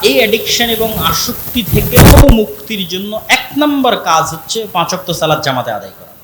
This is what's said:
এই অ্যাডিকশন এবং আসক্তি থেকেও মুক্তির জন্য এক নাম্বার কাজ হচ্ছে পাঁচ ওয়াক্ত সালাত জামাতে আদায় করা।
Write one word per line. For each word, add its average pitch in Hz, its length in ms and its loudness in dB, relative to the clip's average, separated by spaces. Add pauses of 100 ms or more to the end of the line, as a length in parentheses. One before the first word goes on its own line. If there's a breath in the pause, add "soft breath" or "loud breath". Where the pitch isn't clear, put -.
এই 254 140 2
অ্যাডিকশন 233 540 -2
এবং 220 280 -2
আসক্তি 165 640 -4
থেকেও 240 680 6
মুক্তির 214 600 0
জন্য 202 400 -8
এক - 280 -2
নাম্বার 277 400 0
কাজ 160 280 0
হচ্ছে 208 480 -8
পাঁচ 165 200 -2
ওয়াক্ত 180 180 -8
সালাত 156 340 -2
জামাতে 127 260 -4
আদায় 98 280 -10
করা। 87 140 -20 (120)